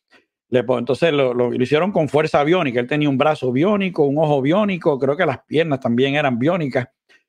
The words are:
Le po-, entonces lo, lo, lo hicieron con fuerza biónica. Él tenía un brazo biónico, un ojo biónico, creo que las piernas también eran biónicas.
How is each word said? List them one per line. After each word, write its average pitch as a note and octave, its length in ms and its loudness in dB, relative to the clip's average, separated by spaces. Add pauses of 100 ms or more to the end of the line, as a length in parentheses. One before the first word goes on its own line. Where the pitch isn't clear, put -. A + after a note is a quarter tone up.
(500)
Le B2 140 2
po-, A#2+ 140 0
entonces D3+ 340 0
lo, C3 220 0
lo, A#2+ 160 0
lo A#2+ 120 -2
hicieron D#3 300 0
con E3 160 0
fuerza D3+ 360 2
biónica. D3+ 360 0
Él B2 60 -4
tenía D3 220 0
un C3+ 100 0
brazo C#3+ 340 0
biónico, F#3 520 0
un C#3 140 0
ojo D3 220 2
biónico, E3+ 580 0
creo C#3 180 0
que F3+ 100 0
las C3+ 180 -4
piernas D#3 360 -2
también C3 340 0
eran C#3 240 0
biónicas. C#3 500 -2 (400)